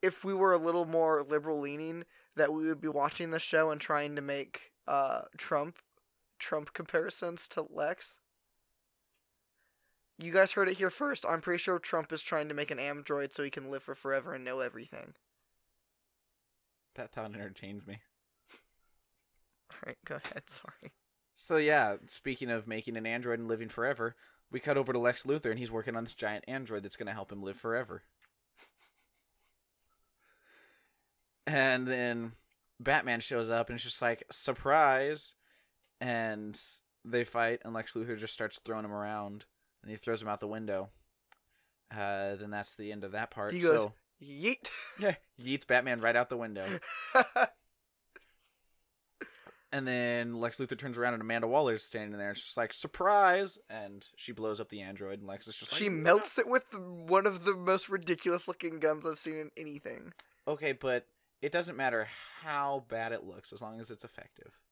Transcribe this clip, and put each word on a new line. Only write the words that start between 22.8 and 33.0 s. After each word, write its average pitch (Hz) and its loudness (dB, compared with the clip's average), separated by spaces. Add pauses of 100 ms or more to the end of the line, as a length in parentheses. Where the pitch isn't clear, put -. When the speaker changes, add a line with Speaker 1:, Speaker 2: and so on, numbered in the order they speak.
Speaker 2:
an 110 -4
android 117 0
and 117 -6
living 113 -2
forever, 120 0 (360)
we 131 -4
cut 143 2
over 131 2
to 127 2
Lex 120 2
Luthor, 139 0
and 113 0
he's 123 -6
working 113 -4
on 117 -4
this 110 -12
giant 107 -4
android 117 -6
that's 98 -10
gonna 104 -6
help 101 -10
him 101 -10
live 98 -8
forever. 113 -4 (3500)
And 131 4
then 120 0 (460)
Batman 123 2